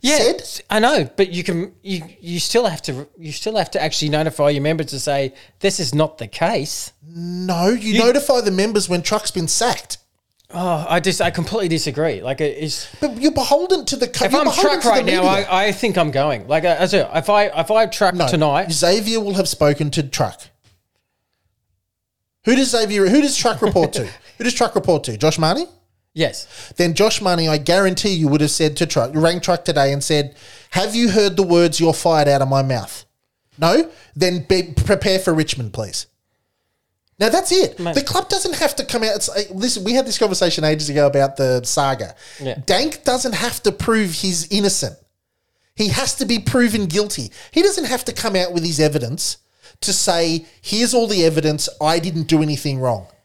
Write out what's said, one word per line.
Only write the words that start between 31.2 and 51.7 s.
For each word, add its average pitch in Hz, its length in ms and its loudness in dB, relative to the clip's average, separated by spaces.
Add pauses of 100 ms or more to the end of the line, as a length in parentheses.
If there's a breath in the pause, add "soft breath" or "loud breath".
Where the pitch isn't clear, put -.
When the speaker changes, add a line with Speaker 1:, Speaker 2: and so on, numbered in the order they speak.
Speaker 2:
the 196 60 4
words 170 360 4
'you're 165 140 4
fired' 160 340 2
out 139 140 4
of 135 80 0
my 135 120 2
mouth? 127 440 -6 (520)
No? 202 320 4 (260 loud breath)
Then 180 280 0
be, 185 320 0
prepare 190 440 2
for 185 140 0
Richmond, 139 400 -2
please." 107 320 -8 (1120)
Now, 214 120 2
that's 359 240 0
it. 370 260 2
Speaker 1:
Mate. 170 160 -4
Speaker 2:
The 277 80 2
club 359 240 -2
doesn't 370 280 -4
have - 200 -2
to - 100 -4
come 233 180 -4
out. 220 120 0
It's, - 140 -4
uh, 208 140 -4 (100)
listen, 196 320 -4
we 226 80 0
had 269 120 2
this 240 120 -6
conversation 180 480 0
ages 151 240 0
ago 143 180 4
about 139 300 2
the 127 260 0
saga. 131 500 -2 (280 loud breath)
Speaker 1:
Yeah. 131 240 -6
Speaker 2:
Dank 247 400 -2
doesn't 247 300 -2
have 214 280 -6
to 208 80 2
prove 220 400 0
he's 170 400 -4
innocent. 196 460 -2 (800)
He 214 140 -2
has 262 260 -2
to 269 100 -4
be 226 140 0
proven 220 480 0
guilty. 196 440 -4 (200 loud breath)
He 320 100 2
doesn't 381 240 2
have 240 200 -4
to - 80 -6
come 208 220 -4
out 180 160 0
with 170 140 -2
his 156 160 -2
evidence 135 560 -2 (440 soft breath)
to 196 120 -2
say, 170 520 0 (160 loud breath)
"Here's 233 320 0
all 233 140 2
the 196 180 2
evidence, 156 420 0 (140)